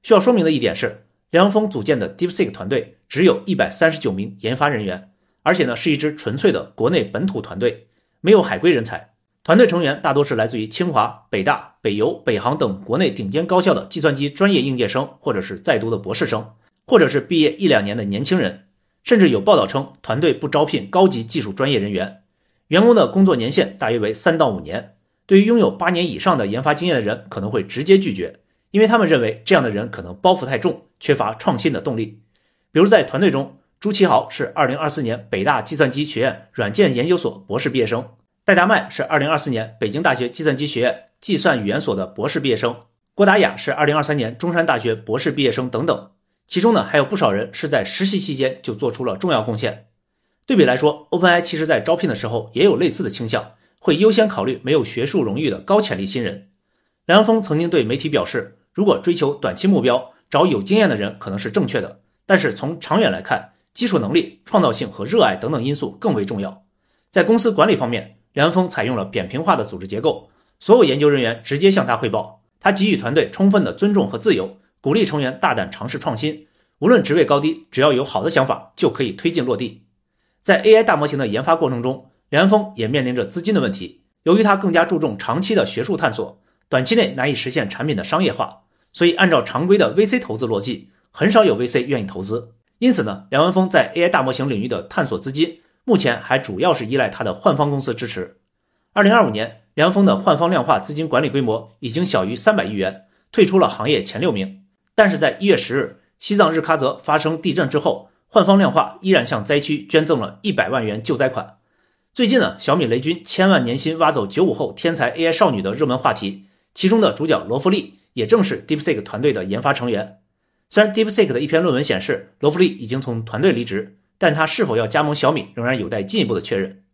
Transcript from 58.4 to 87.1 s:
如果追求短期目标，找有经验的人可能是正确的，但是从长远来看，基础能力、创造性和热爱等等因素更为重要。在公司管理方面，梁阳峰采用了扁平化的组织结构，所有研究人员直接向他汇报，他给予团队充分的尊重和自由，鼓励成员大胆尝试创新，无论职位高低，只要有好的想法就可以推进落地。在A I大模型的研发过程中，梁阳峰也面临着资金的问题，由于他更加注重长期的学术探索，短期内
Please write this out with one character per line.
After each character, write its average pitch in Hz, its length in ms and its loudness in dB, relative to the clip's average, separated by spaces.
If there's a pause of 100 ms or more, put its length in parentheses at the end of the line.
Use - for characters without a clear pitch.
如 185 100 -2
果 196 140 4
追 175 160 0
求 147 220 0
短 101 200 -4
期 185 120 -2
目 190 120 4
标， 123 320 0 (160)
找 160 200 2
有 113 160 -2
经 190 160 0
验 202 100 4
的 127 60 0
人 101 240 -6
可 - 100 -12
能 98 80 -6
是 107 140 -6
正 - 160 0
确 - 120 -2
的， - 220 -10 (240)
但 190 140 4
是 123 120 -2
从 151 280 -8
长 165 200 0
远 180 120 2
来 87 100 -6
看， - 300 -4 (240)
基 247 100 -4
础 190 140 0
能 107 120 -4
力、 165 320 -2
创 190 200 2
造 131 80 2
性 110 200 -8
和 98 140 -10
热 196 160 0
爱 110 140 2
等 113 160 -6
等 127 120 -4
因 143 120 -2
素 - 240 -6
更 196 160 0
为 104 100 -2
重 110 160 -6
要。 - 220 -10 (480)
在 185 120 2
公 220 140 4
司 226 140 0
管 196 180 2
理 190 60 4
方 127 120 -4
面， - 300 -8 (160)
梁 143 140 2
阳 170 40 0
峰 180 160 0
采 117 180 -4
用 123 100 -4
了 98 100 -4
扁 95 240 -6
平 160 140 -6
化 180 120 2
的 117 80 -4
组 92 140 -10
织 90 80 -12
结 101 160 -8
构， - 300 -2 (280)
所 208 160 6
有 247 80 6
研 139 160 2
究 147 80 4
人 143 140 4
员 113 220 -2
直 139 160 -4
接 190 100 6
向 190 160 2
他 123 100 0
汇 113 140 -4
报， 92 320 -6 (180)
他 196 120 2
给 196 180 0
予 180 80 2
团 120 160 -4
队 - 160 2
充 196 220 2
分 196 120 2
的 101 80 -2
尊 196 220 0
重 147 160 2
和 - 80 -8
自 190 160 0
由， 95 240 -4 (240)
鼓 135 120 -2
励 220 100 2
成 151 160 -2
员 127 220 -4
大 139 120 0
胆 101 160 -4
尝 113 200 -12
试 147 80 -8
创 143 180 -6
新， 151 320 -8 (320)
无 151 80 0
论 240 160 6
职 143 100 -2
位 160 120 4
高 143 140 2
低， 156 300 -4
只 - 120 -2
要 147 100 6
有 131 120 0
好 95 200 -4
的 147 60 -2
想 139 180 2
法 - 280 -6
就 160 140 2
可 - 140 -4
以 110 80 -2
推 95 200 -4
进 165 120 -4
落 123 140 -2
地。 - 260 -10 (580)
在 190 200 2
A 220 140 8
I 220 80 6
大 190 120 2
模 147 100 -2
型 147 140 -4
的 131 80 -2
研 107 160 -2
发 165 120 4
过 160 140 -2
程 120 140 -4
中， 127 280 -6 (180)
梁 147 140 2
阳 196 60 4
峰 202 260 2
也 110 120 -4
面 131 180 -2
临 123 80 -2
着 120 120 -2
资 175 160 -10
金 208 120 -2
的 185 60 2
问 117 140 0
题， - 300 -14 (200)
由 175 140 6
于 220 60 4
他 202 120 4
更 196 160 -2
加 165 140 4
注 170 120 -2
重 135 200 -2
长 131 240 -4
期 196 120 -2
的 151 120 2
学 113 180 -6
术 170 140 -2
探 123 160 0
索， - 280 -10 (280)
短 127 140 0
期 226 120 0
内 226 200 2